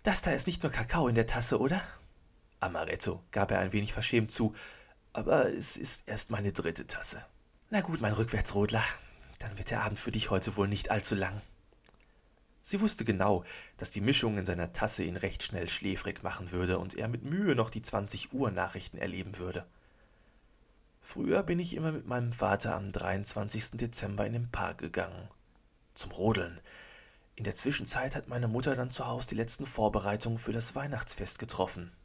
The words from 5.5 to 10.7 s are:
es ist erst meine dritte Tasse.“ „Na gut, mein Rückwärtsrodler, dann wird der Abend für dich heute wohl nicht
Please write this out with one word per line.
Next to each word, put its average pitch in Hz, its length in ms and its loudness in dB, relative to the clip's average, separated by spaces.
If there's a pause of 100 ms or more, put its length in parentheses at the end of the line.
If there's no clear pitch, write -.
es - 240 -4
ist - 300 -6
erst - 240 -2
meine 101 200 0
dritte - 360 -2
Tasse.“ - 360 -6 (460)
„Na 208 120 4
gut, 165 200 -2
mein 107 120 2
Rückwärtsrodler, 107 680 4 (540)
dann - 220 -6
wird 95 100 -6
der 110 140 0
Abend 104 160 -2
für - 120 -4
dich 107 200 0
heute 98 260 2
wohl 98 100 4
nicht 101 220 -2